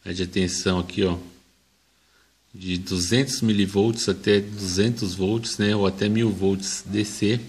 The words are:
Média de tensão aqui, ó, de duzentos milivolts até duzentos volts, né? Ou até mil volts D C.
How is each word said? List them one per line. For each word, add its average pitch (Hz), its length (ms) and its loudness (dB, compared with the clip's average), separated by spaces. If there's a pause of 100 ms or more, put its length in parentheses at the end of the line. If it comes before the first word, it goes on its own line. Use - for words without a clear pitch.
Média 90 220 -4
de 87 60 -8
tensão 92 480 0
aqui, 90 240 -2
ó, 90 140 2 (1400)
de 92 240 -4
duzentos 95 640 0
milivolts 104 680 2
até 101 300 4
duzentos 101 760 -2
volts, 104 440 -2
né? 104 180 2
Ou 101 100 2
até 98 240 0
mil 110 220 4
volts 95 540 -2
D 104 200 -2
C. 107 440 0